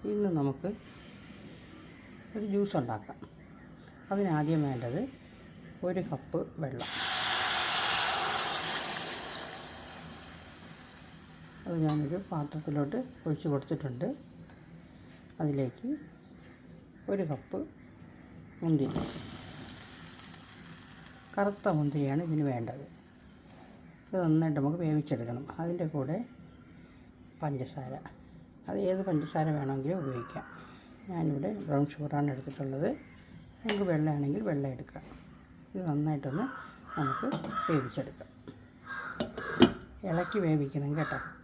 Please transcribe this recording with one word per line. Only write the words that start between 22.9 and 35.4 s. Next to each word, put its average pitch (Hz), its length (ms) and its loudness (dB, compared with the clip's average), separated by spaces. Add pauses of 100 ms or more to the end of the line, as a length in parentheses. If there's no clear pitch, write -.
ഇത് 196 120 -2
നന്നായിട്ട് 160 360 6
നമുക്ക് 147 260 4
വേവിച്ചെടുക്കണം. 139 600 2 (180)
അതിൻ്റെ 175 320 0
കൂടെ 143 220 0 (1300)
പഞ്ചസാര, 131 500 -4 (760)
അത് 196 100 -2 (140)
ഏത് 190 160 2
പഞ്ചസാര 156 380 2 (120)
വേണമെങ്കിലും 139 440 0
ഉപയോഗിക്കാം. 127 440 -4 (640)
ഞാനിവിടെ 160 400 2 (160)
ബ്രൗൺ 143 260 4
ഷുഗറാണ് 147 420 0
എടുത്തിട്ടുള്ളത്. 135 540 -2 (720)
നിങ്ങൾക്ക് 202 320 0
വെള്ളയാണെങ്കിൽ 151 560 4
വെള്ളം 139 280 2
എടുക്കാം. - 280 -12 (720)